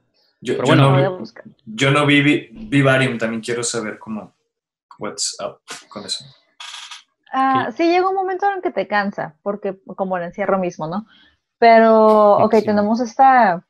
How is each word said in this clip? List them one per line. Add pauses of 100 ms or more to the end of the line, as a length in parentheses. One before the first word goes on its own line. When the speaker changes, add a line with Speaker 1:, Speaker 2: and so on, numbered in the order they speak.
(400)
Speaker 1:
Yo,
Speaker 2:
Pero
Speaker 1:
yo
Speaker 2:
bueno.
Speaker 1:
no
Speaker 3:
La
voy
a
Speaker 1:
vi,
Speaker 3:
buscar. (220)
Speaker 1:
yo
no
vi
Vi-,
Vivarium,
también
quiero
saber
cómo, (640)
what's
up (280)
con
eso. (1080)
Speaker 3:
Ah,
Speaker 2:
Sí.
Speaker 3:
sí,
llega
un
momento
en
el
que
te
cansa,
porque (180)
como
el
encierro
mismo,
¿no? (520)
Pero,
ok,
Speaker 2:
Sí.
Speaker 3:
tenemos
esta